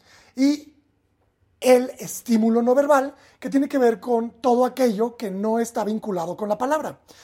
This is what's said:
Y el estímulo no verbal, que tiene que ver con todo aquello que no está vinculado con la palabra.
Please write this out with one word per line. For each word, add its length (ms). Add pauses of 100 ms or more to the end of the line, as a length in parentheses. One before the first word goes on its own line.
(360)
Y 360 (880)
el 380
estímulo 640
no 140
verbal, 400 (260)
que 80
tiene 220
que 80
ver 200
con 340 (100)
todo 240
aquello 500
que 140
no 300
está 220
vinculado 540
con 100
la 120
palabra. 420 (240)